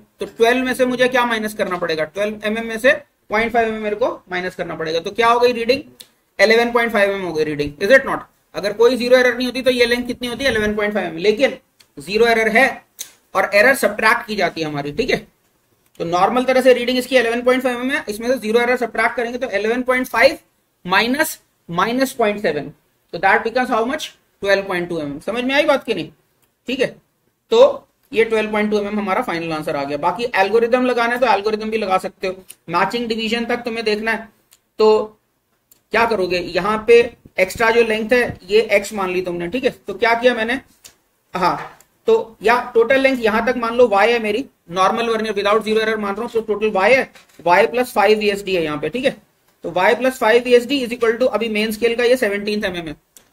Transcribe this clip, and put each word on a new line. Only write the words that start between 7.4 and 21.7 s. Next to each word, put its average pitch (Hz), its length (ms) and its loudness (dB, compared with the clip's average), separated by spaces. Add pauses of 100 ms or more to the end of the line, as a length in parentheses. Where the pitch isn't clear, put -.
रीडिंग, 147 360 -4
is 202 120 2
it 269 140 6
not? 165 140 -4 (360)
अगर 196 180 -4
कोई 240 240 4
zero 247 200 4
error 247 200 2
नहीं 254 100 -2
होती 247 140 -6
तो 254 100 2
ये 240 140 2
length 247 220 0
कितनी 247 200 -6
होती, 240 180 -4
इलेवन 214 300 0
पॉइंट 208 180 -2
फ़ाइव 185 140 -2
एमएम, 160 120 -10
लेकिन 214 380 2 (400)
zero 202 300 0
error 226 200 2
है 226 180 4 (720)
और 190 180 0
error 233 220 6
subtract 220 520 0
की 214 80 -6
जाती 170 260 -2
है 156 60 -4
हमारी, 147 240 -6
ठीक 226 180 -4
है। - 80 0 (800)
तो 170 60 -6
normal 208 380 2
तरह 254 180 2
से 262 120 6
reading 247 240 -2
इसकी 254 200 0
इलेवन 233 240 0
पॉइंट 254 220 0
फ़ाइव 247 140 -2
एमएम 254 140 -4
है, 302 180 -4
इसमें 214 180 -8
से 262 100 0
zero 214 220 0
error 240 180 0
subtract 233 380 -2
करेंगे 240 220 -4
तो 240 140 -6
इलेवन 214 320 -2
पॉइंट 254 240 -2
फ़ाइव 285 300 2 (480)
माइनस 226 540 0 (300)
माइनस 226 440 0